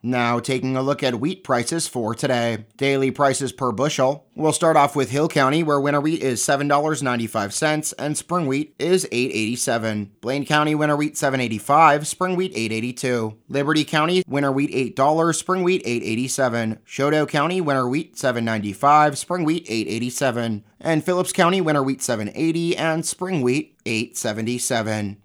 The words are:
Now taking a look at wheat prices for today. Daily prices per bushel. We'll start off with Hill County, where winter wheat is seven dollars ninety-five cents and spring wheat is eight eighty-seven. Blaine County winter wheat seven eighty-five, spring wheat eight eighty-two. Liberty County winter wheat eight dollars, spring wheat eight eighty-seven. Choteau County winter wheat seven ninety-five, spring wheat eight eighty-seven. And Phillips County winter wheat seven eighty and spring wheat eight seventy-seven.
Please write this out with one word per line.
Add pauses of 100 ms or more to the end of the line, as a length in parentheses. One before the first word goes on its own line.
Now
taking
a
look
at
wheat
prices
for
today. (100)
Daily
prices
per
bushel. (100)
We'll
start
off
with
Hill
County,
where
winter
wheat
is
seven
dollars
ninety-five
cents
and
spring
wheat
is
eight
eighty-seven.
Blaine
County
winter
wheat
seven
eighty-five,
spring
wheat
eight
eighty-two. (100)
Liberty
County
winter
wheat
eight
dollars,
spring
wheat
eight
eighty-seven.
Choteau
County
winter
wheat
seven
ninety-five,
spring
wheat
eight
eighty-seven. (160)
And
Phillips
County
winter
wheat
seven
eighty
and
spring
wheat
eight
seventy-seven.